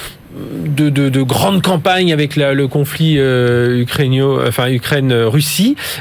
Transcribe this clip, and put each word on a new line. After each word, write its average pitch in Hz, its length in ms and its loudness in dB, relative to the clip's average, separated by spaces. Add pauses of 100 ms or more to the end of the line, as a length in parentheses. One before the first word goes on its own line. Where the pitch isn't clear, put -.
(640)
de, 147 240 0
de, 139 200 0
de 135 140 0
grandes 190 380 0
campagnes 185 520 0
avec 147 240 -2
la, 139 160 2
le 139 160 0
conflit, 151 480 0
euh, 123 640 2
ukrainio-, 131 680 0
enfin, 123 220 -2
Ukraine-Russie. 135 1080 0 (260)